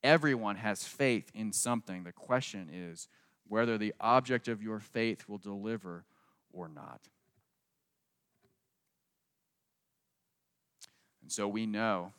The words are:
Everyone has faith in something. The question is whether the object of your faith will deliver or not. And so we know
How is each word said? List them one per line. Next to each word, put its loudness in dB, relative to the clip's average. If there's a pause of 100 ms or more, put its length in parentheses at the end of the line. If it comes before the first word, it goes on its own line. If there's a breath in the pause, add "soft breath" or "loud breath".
Everyone 6
has -2
faith 2
in -4
something. -2
The -12
question -2
is -12 (360 soft breath)
whether 2
the 0
object 4
of -4
your -6
faith -2
will -10
deliver -8 (480 soft breath)
or -10
not. -16 (4000 soft breath)
And -20
so -2
we 0
know 0